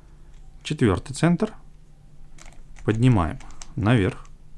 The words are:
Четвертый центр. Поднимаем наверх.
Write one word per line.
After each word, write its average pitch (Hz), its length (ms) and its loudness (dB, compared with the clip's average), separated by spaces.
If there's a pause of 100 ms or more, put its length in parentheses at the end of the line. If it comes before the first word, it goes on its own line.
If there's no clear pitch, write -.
(640)
Четвертый 123 500 0
центр. 175 400 2 (1300)
Поднимаем 110 540 4 (360)
наверх. 107 500 2 (320)